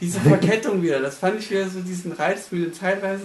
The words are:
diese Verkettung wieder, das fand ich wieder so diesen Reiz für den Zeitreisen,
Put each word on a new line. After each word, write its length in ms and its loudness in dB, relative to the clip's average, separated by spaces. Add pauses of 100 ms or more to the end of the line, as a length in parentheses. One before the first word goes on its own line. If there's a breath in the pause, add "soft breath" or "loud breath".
diese 180 -2
Verkettung 640 4
wieder, 180 2
das 180 -4
fand 220 0
ich 100 -10
wieder 200 0
so 100 -8
diesen 320 -6
Reiz 380 -2
für 80 -4
den 160 -2
Zeitreisen, 520 -2